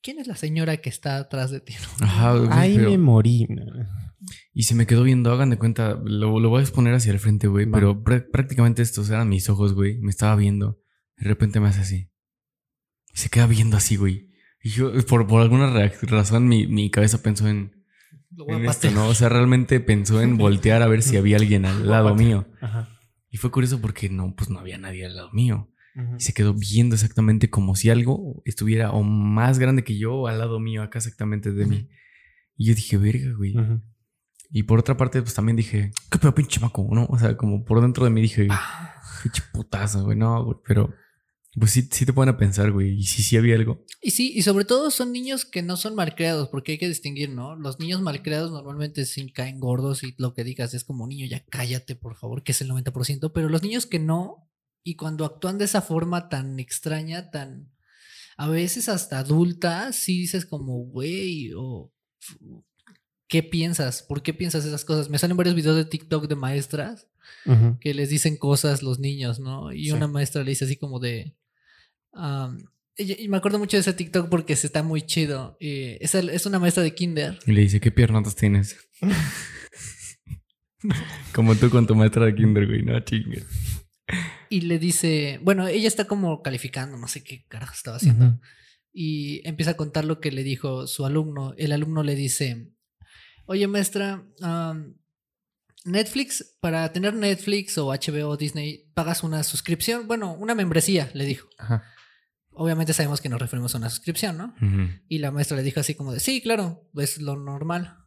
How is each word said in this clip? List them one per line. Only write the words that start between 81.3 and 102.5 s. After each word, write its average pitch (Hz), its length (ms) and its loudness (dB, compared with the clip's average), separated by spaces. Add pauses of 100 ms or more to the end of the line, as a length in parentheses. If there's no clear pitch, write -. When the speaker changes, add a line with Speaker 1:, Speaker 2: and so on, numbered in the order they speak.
Speaker 2:
Como 113 220 4
tú 120 140 4
con 117 160 4
tu 110 100 2
maestra 110 300 4
de 107 100 2
kinder, 107 320 4
güey, 110 160 -2
no 117 180 0
chingues. - 440 -6 (1040)
Speaker 1:
Y 190 120 0
le 170 180 0
dice, 156 640 -2
bueno, 190 240 2
ella 214 200 0
está 214 180 -2
como 185 360 -2
calificando, 135 560 -10
no 120 100 -12
sé 135 160 -12
qué - 240 -20
carajo - 260 -14
estaba 117 240 -12
haciendo. 123 280 6
Speaker 3:
Ujú. 120 140 4 (520)
Speaker 1:
Y 151 560 -8
empieza 160 240 -4
a 160 60 -4
contar 156 260 -4
lo 156 160 -4
que 160 120 -6
le 135 120 -6
dijo 135 440 -6
su - 180 -6
alumno. 143 520 -4
El 147 140 -4
alumno 151 320 -2
le 143 120 -2
dice, 123 580 -6 (720)
"Oye, 196 220 -2
maestra, 196 580 -4 (160)
am, 160 540 -6 (880)
Netflix, 220 760 -6
para 165 320 -2
tener 196 220 -2
Netflix 202 640 -4
o 139 140 -2
H 139 200 -6
B 147 120 -4
O 147 80 -4
o 147 60 -4
Disney, 151 560 -8
pagas 165 300 -4
una 156 200 -4
suscripción, 214 640 -4
bueno, 214 260 -6
una 214 220 -6
membresía", 165 580 0
le 139 120 -6
dijo. 139 220 -8 (100)
Speaker 3:
Ajá. 110 260 -4 (720)